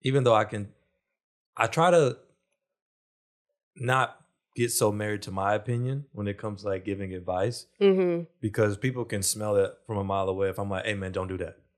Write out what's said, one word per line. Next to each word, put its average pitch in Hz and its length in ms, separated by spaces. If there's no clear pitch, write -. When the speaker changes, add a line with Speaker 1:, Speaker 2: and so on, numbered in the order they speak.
Speaker 1:
Even 135 200
though 117 120
I 107 100
can, 104 240
I 113 100
try 165 240
to 143 260
not 127 420
get 117 160
so 107 200
married 104 320
to 101 80
my 98 220
opinion 123 580
when 104 160
it 101 100
comes 104 240
to, 104 80
like, 92 160
giving 98 280
advice, 92 540
Speaker 2:
Mm-hmm. 185 440
Speaker 1:
because 104 360
people 123 280
can 101 180
smell 107 320
it 98 160
from 107 100
a 98 60
mile 98 260
away 95 200
if 92 100
I'm 101 100
like, 95 160
"Hey, 110 80
man, 95 180
don't 95 160
do 92 100
that." 82 200